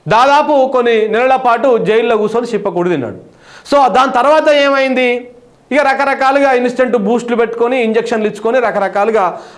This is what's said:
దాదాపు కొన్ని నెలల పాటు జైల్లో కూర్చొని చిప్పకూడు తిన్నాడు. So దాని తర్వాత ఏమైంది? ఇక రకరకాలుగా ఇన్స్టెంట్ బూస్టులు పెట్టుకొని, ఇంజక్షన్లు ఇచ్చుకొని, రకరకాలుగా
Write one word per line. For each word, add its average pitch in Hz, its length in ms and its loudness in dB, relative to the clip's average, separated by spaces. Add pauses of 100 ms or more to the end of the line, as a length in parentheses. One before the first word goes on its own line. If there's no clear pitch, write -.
(100)
దాదాపు 277 640 2
కొన్ని 233 360 0
నెలల 254 280 0
పాటు 233 420 0
జైల్లో 220 380 0
కూర్చొని 220 300 -2
చిప్పకూడు 185 420 -4
తిన్నాడు. 131 280 -4 (580)
So 277 140 4
దాని 262 240 2
తర్వాత 294 360 2
ఏమైంది? 262 840 0 (420)
ఇక 285 80 2
రకరకాలుగా 269 720 0
ఇన్స్టెంట్ 247 440 0
బూస్టులు 233 400 -2
పెట్టుకొని, 233 460 -2
ఇంజక్షన్లు 220 440 -2
ఇచ్చుకొని, 226 340 -2
రకరకాలుగా 202 800 -2 (180)